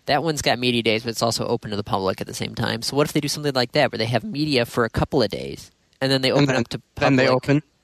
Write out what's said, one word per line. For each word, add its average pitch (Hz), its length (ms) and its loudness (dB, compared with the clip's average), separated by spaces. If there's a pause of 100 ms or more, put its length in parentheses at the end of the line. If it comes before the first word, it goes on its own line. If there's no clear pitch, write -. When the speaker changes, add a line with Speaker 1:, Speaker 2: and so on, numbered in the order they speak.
Speaker 1:
That 147 160 0
one's 156 200 -2
got 123 160 0
media 123 240 0
days, 110 220 2
but 120 60 -4
it's - 120 -4
also 117 240 0
open 110 240 -4
to 104 60 -6
the 101 80 -4
public 95 360 -2
at 95 60 -6
the - 80 -12
same 110 200 -8
time. 113 280 -4
So - 140 -4
what 147 100 2
if - 60 -8
they 156 80 0
do 143 80 -4
something 147 260 -4
like 123 180 -2
that, 135 200 2
where 110 60 -8
they 110 80 0
have 117 180 0
media 139 420 0
for - 180 0
a 113 60 -4
couple 147 320 0
of 101 80 2
days, 67 400 -10 (300)
and 135 100 0
then 135 120 2
they 131 80 4
Speaker 2:
And 120 80 4
Speaker 1:
open 147 80 4
Speaker 2:
then, 131 100 2
Speaker 1:
up 120 120 0
to - 100 -8
public? - 180 -16
Speaker 2:
then 139 200 4
they 131 120 4
open? 139 340 2 (220)